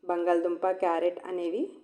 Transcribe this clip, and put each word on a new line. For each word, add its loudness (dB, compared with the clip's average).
బంగాళదుంప, 2
క్యారెట్ 2
అనేవి -2